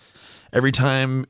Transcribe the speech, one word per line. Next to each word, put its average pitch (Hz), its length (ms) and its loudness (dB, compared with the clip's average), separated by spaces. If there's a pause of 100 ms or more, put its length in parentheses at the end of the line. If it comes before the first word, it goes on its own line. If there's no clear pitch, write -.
(520)
Every 127 200 2
time 131 580 0